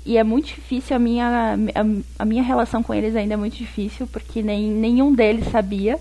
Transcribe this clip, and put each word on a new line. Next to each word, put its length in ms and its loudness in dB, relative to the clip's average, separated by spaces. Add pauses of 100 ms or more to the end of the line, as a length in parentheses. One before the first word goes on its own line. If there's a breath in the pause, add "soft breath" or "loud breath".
e 140 2
é 40 6
muito 260 0
difícil, 460 -6
a 40 2
minha, 580 2 (180)
a, 480 -2
a 40 0
minha 160 2
relação 400 0
com 100 -4
eles 240 0
ainda 160 0
é 60 -2
muito 180 -4
difícil, 500 -6
porque 360 -8
nem, 280 0
nenhum 440 4
deles 340 4
sabia 520 0